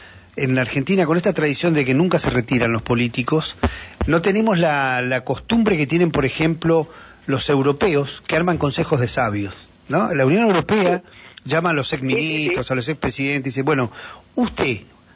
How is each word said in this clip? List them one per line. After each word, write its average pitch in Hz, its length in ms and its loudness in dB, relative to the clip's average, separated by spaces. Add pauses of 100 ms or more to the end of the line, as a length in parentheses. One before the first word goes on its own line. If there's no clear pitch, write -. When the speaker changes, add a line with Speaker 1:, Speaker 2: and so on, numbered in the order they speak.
(360)
Speaker 1:
en 131 180 0
la 131 80 2
Argentina, 165 420 0
con 160 140 2
esta 175 160 0
tradición 156 400 0
de 147 100 2
que 127 80 0
nunca 170 260 2
se 143 120 -2
retiran 120 420 0
los 110 80 -2
políticos, 120 760 -2 (500)
no 165 160 2
tenemos 202 360 2
la, 139 440 2
la 127 200 -2
costumbre 208 540 0
que 151 100 0
tienen, 170 240 2
por 151 140 0
ejemplo, 165 640 0 (380)
los 135 240 -2
europeos, 143 760 0
que - 100 -2
arman 170 200 2
consejos 143 440 0
de 120 80 0
sabios, 104 600 -4 (200)
¿no? 180 260 0
La 135 100 2
Unión 185 200 4
Europea 185 600 2
Speaker 2:
Sí. - 400 -20
Speaker 1:
llama 165 260 0
a - 40 0
los 139 140 -2
Speaker 2:
Sí, 160 80 -4
sí, 131 40 -8
sí. 131 60 -4
Speaker 1:
exministros, 151 640 -2
a 131 40 -2
los 123 140 -4
expresidentes, 139 640 -4
y 117 40 -12
dice, 135 60 0
"Bueno, 135 300 0 (420)
usted, 147 440 -2 (380)